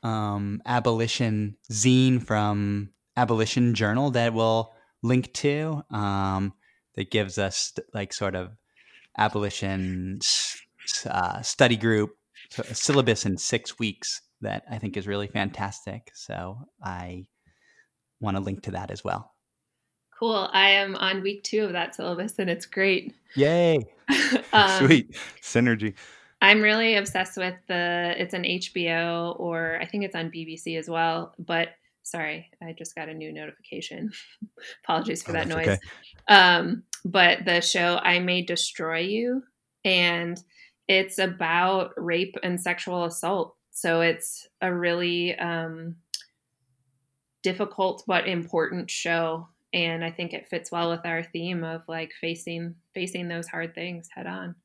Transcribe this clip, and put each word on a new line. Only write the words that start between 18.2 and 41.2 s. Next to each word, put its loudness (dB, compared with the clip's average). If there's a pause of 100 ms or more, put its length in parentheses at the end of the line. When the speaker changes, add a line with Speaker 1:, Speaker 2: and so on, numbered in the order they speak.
Speaker 1:
link -6
to -8
that -6
as -10
well. -6 (840)
Speaker 2:
Cool. 0
I 8
am 4
on 0
week -4
two 0
of -2
that -4
syllabus, -6
and 0
it's -4
great. 0 (220)
Speaker 1:
Yay. 6 (300)
Speaker 2:
<laughs> 4 (360)
Um, 6
Speaker 3:
Sweet. 6 (240)
Synergy. 2 (480)
Speaker 2:
I'm 8
really 4
obsessed -2
with -4 (140)
the, 0
it's -4
an -4
H -4
B -2
O -2
or -4
I -6
think -4
it's -8
on -6
B -10
B -12
C -8
as -8
well, -2
but -2 (340)
sorry, -8 (120)
I -12
just -16
got -10
a -14
new -12
notification. -12 (380)
<laughs> -20
Apologies -2
for -10
Speaker 3:
Oh, -4
Speaker 2:
that -2
Speaker 3:
that's -2
Speaker 2:
noise. 4
Speaker 3:
okay. 2 (500)
Speaker 2:
Um, 8 (220)
but 4
the 2
show 0
I 4
May 0
Destroy -4
You, -2 (420)
and 2 (480)
it's 2
about 2